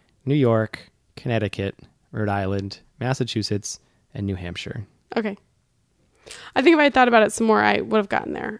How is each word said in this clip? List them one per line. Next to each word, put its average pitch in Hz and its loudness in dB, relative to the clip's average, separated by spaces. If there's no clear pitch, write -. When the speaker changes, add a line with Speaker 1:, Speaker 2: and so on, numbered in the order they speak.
Speaker 1:
New 135 0
York, 113 0
Connecticut, 104 -4
Rhode 107 -4
Island, 101 -2
Massachusetts, 117 -4
and 104 -4
New 98 -2
Hampshire. 90 -10
Speaker 2:
Okay. 208 -4
I 269 0
think 330 8
if 311 6
I 294 6
had 285 4
thought 254 6
about 233 6
it 214 2
some 226 0
more, 214 4
I 208 2
would 220 0
have 202 0
gotten - -2
there. - -8